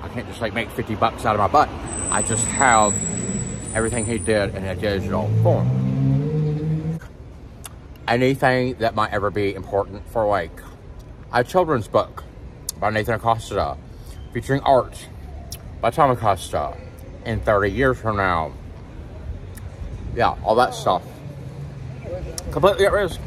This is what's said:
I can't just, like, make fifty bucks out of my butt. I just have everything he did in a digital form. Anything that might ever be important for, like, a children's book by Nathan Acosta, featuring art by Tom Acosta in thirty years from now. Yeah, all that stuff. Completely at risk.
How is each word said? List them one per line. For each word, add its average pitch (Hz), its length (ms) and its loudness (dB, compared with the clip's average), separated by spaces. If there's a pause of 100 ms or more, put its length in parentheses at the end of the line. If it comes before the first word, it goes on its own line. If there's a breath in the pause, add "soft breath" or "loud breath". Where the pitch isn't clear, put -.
I - 60 -8
can't 117 180 -8
just, - 140 -8
like, 107 120 -2
make 113 160 -2
fifty 113 260 -4
bucks 117 300 0
out 110 80 4
of 104 60 2
my 101 80 4
butt. 143 220 6 (420)
I 101 100 2
just 107 240 0
have 110 480 6 (800)
everything 113 320 0
he 113 140 0
did 101 340 2
in 95 120 -4
a 92 100 -2
digital 95 560 0 (100)
form. 151 1600 2 (1080)
Anything 127 680 4
that 107 200 0
might 107 180 0
ever 101 180 0
be 98 240 0
important 98 540 -2
for, 113 160 2
like, 92 360 0 (680)
a 123 120 4
children's 156 440 2
book - 360 0 (560)
by 101 100 2
Nathan 110 260 0
Acosta, 104 600 0 (560 loud breath)
featuring 135 280 -2
art - 460 4 (720)
by 113 100 2
Tom 139 220 4
Acosta 95 640 0 (500)
in 110 140 -2
thirty 101 320 4
years 123 260 2
from 110 200 -2
now. 85 340 2 (1600)
Yeah, 110 280 2
all 107 120 4
that 120 200 4
stuff. 92 260 0 (1500)
Completely 185 340 4
at 185 60 4
risk. 185 360 0